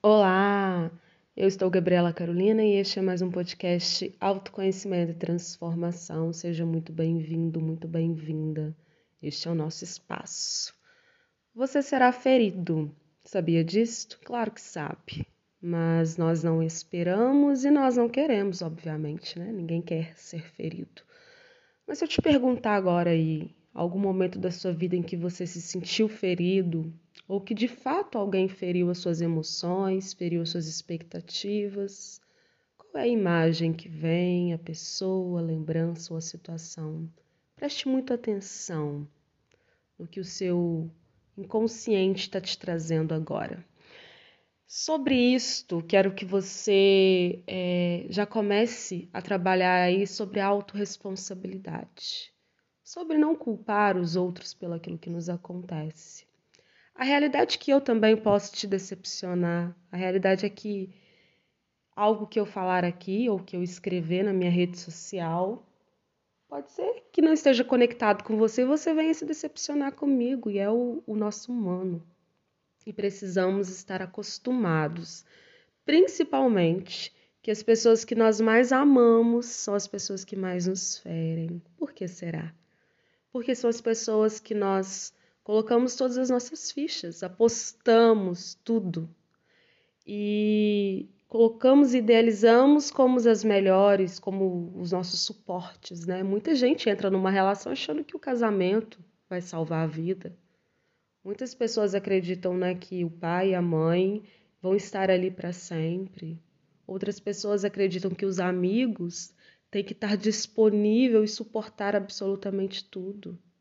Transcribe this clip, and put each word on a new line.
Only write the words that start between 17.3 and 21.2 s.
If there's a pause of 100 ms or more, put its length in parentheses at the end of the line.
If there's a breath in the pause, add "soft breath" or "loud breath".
e
nós
não
queremos,
obviamente,
né?
Ninguém
quer
ser
ferido. (840 soft breath)